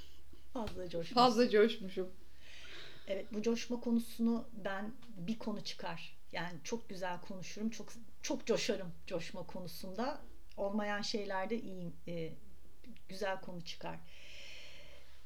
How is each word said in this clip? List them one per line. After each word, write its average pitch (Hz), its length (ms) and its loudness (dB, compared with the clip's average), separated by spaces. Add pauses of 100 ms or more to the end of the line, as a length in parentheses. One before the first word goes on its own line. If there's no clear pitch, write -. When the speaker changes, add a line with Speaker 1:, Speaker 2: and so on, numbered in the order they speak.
(100)
Speaker 1:
<laughs> - 420 -4
Speaker 2:
Fazla 185 360 -2
coşmuş. 170 260 -2
Speaker 1:
Fazla 240 360 10
coşmuşum. 190 580 6 (1000)
Speaker 2:
Evet, 190 260 -2
bu 214 80 0
coşma 233 380 2
konusunu 233 680 4 (160)
ben 202 280 -2 (240)
bir 185 220 0
konu 202 260 -2
çıkar. - 520 -4 (160)
Yani 175 320 -2
çok - 240 -2
güzel 180 320 -2
konuşurum, 208 500 -2
çok, - 220 -4 (300)
çok - 240 0
coşarım 190 420 2 (180)
coşma 170 400 -2
konusunda. 190 720 -2 (360)
Olmayan 208 460 2
şeylerde 196 600 0
iyiyim, 185 300 -4 (160)
e, 165 240 -2 (760)
güzel 190 320 0
konu 180 240 -4
çıkar. 170 340 -4 (1300)